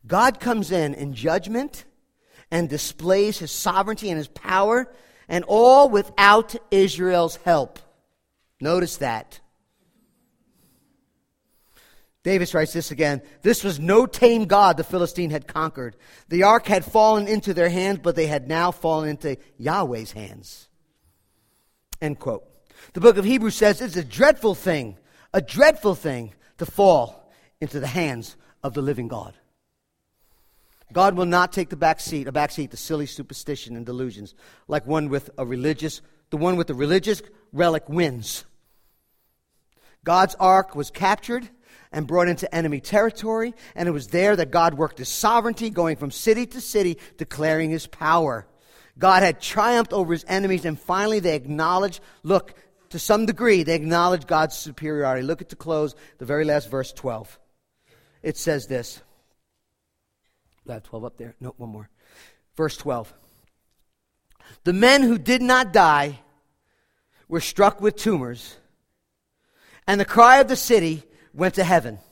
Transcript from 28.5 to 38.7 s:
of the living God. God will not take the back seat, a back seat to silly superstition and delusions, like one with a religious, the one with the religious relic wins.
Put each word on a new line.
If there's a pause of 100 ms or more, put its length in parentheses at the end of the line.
of
the
living
God. (1600)
God
will
not
take
the
back
seat,
a
back
seat
to
silly
superstition
and
delusions, (320)
like
one
with
a
religious, (300)
the
one
with
the
religious (280)
relic
wins. (1600)